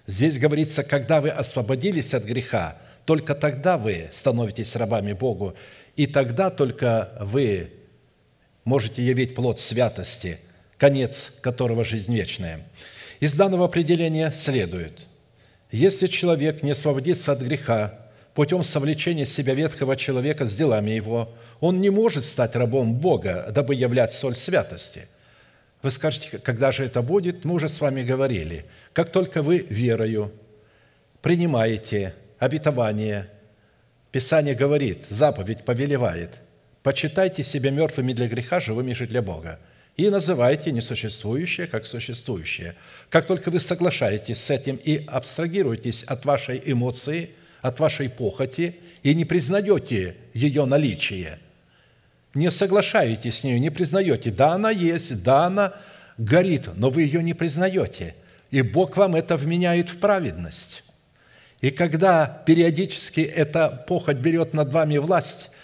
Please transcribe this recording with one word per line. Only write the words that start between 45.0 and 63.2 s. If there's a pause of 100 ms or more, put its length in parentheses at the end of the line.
абстрагируетесь
от
вашей
эмоции, (320)
от
вашей
похоти, (260)
и
не
признаете (180)
ее
наличие, (960)
не
соглашаетесь
с
нею,
не
признаете,
да,
она
есть,
да,
она (420)
горит,
но
вы
ее
не
признаете, (340)
и
Бог
вам
это
вменяет
в
праведность. (800)
И
когда
периодически